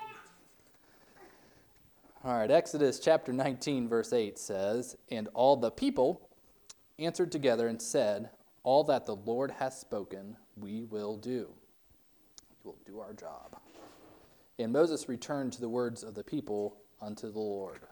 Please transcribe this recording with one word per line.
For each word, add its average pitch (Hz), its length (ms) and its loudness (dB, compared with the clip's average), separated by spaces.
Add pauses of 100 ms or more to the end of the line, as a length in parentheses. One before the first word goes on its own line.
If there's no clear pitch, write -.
(2250)
All 127 120 2
right, 117 140 4
Exodus 147 480 4
chapter 156 340 4
nineteen, 131 560 0
verse 117 240 0
eight 107 240 0
says, 104 600 -2 (160)
"And 107 200 -4
all 135 240 6
the 117 140 2
people - 580 0 (680)
answered 165 320 0
together 120 380 4
and 113 120 -4
said, 107 500 0 (340)
'All 135 180 6
that 143 240 2
the 107 80 -4
Lord 117 380 -2
has 131 260 -4
spoken, 101 600 -8 (180)
we 104 260 -8
will 107 340 -6
do.'" 113 380 -6 (1080)
"We 95 80 -12
will - 140 -18
do 104 160 -14
our 101 120 -12
job." - 480 -14 (1000)
And 117 140 0
Moses 156 360 4
returned 131 460 -4
to 120 60 -14
the 120 80 -2
words 120 340 -2
of 104 120 -12
the 104 100 -10
people 104 520 -4 (240)
unto 107 300 -10
the 104 80 -8
Lord. 101 540 -6